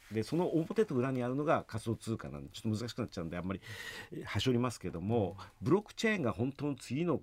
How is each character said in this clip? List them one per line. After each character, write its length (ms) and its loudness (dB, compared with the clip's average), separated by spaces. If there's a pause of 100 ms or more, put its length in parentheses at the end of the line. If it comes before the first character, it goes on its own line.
(120)
で、 100 2
そ 140 -2
の 120 4
表 360 2
と 100 -2
裏 160 2
に 140 0
あ 40 0
る 60 -2
の 100 0
が 220 4
仮 160 -4
想 140 0
通 200 -2
貨 120 -8
な 100 -8
ん 60 -10
で、 80 -12
ち 60 -12
ょ 120 0
っ 40 4
と 40 0
難 100 -4
し 40 -8
く 60 -12
な 80 -2
っ 20 -4
ち 100 -10
ゃ 40 0
う 20 -2
ん 60 -4
で、 60 -4
あ 40 -2
ん 60 -2
ま 80 0
り、 60 -6 (520)
え 40 -6
ー、 80 -6
端 240 0
折 100 6
り 40 2
ま 80 0
す 80 -8
け 120 -4
ど 100 -4
も、 360 2 (240)
ブ 120 2
ロ 80 8
ッ 60 -6
ク 80 -18
チ 120 0
ェ 100 4
ー 40 0
ン 20 0
が 80 2
本 220 0
当 140 -4
の 100 -2
次 280 -2
の 180 2